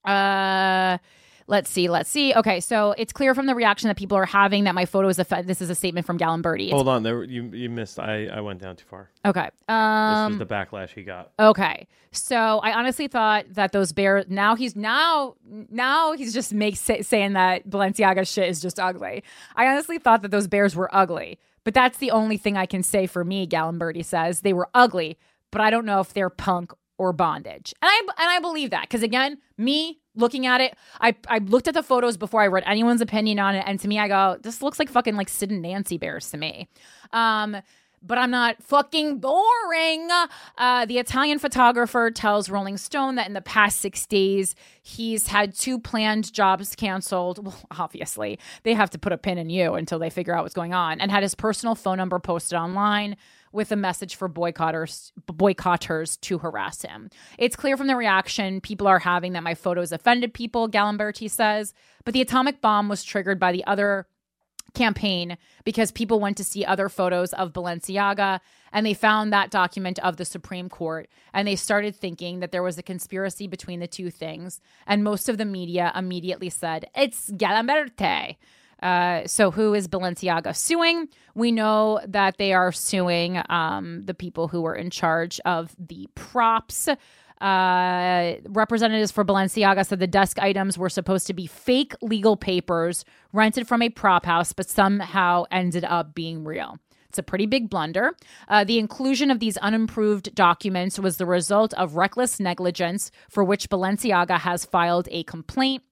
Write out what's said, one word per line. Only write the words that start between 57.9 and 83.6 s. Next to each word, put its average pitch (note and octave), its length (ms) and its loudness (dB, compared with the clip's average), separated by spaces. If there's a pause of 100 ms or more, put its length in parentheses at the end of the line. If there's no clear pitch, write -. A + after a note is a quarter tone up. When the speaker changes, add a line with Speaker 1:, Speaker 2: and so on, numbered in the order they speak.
Speaker 1:
reaction F#3+ 640 0
people G3+ 280 -2
are F#3 120 8
having F3+ 340 -2
that E3+ 100 -6
my E3+ 100 -2
photos F3 400 -2
offended A#3+ 400 2
people," A#3 340 -4
Galimberti G#3 600 -2
says, G#3+ 440 0 (300)
"but A3+ 120 -4
the B3+ 60 4
atomic C4 400 2
bomb G#3 280 2
was G3+ 140 -4
triggered F#3+ 360 -2
by F3+ 120 4
the F3+ 140 -4
other G3+ 420 0 (640)
campaign F#3+ 640 0 (280)
because A3 260 0
people A3 280 0
went G3+ 180 0
to G3+ 60 -8
see G3+ 220 -6
other G3 240 0
photos F3+ 420 -2
of F3+ 220 -6
Balenciaga F#3+ 840 -2 (320)
and G#3+ 160 0
they G3+ 80 0
found G#3+ 360 2
that G3 200 2
document F#3 480 -2
of E3+ 180 -2
the F3 80 -8
Supreme F3+ 420 -12
Court D#3+ 400 -8 (240)
and G3+ 160 0
they G3+ 80 0
started G#3 400 0
thinking F3 440 -10
that F3 120 -8
there F3+ 120 -2
was F3+ 160 -4
a - 20 -16
conspiracy F#3+ 640 -8
between F3+ 340 -12
the E3+ 80 -8
two F3+ 220 -10
things. E3 520 -12 (260)
And G#3 160 2
most G#3 260 0
of A3 80 -2
the G#3+ 80 -2
media F3 500 -2
immediately F3+ 540 -6
said, D#3+ 460 -6
'It's C4+ 340 -2
Galimberti.'" G#3+ 1080 0 (440)
Uh, F3 460 0
so G3 240 2
who G#3+ 240 2
is F#3+ 120 -2
Balenciaga F3 680 -2
suing? E4+ 520 0 (280)
We A#3 180 2
know G#3+ 520 2
that G3 320 0
they G3 140 0
are F3+ 220 4
suing, F3 760 0
um, E3+ 540 -2